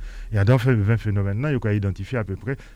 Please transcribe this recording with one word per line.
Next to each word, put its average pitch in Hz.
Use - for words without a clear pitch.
et 107
à 98
dans 127
fait 123
vingt 110
phénomènes, 101
là, 151
nous 123
avons 110
identifié 101
à 107
peu 95
près 127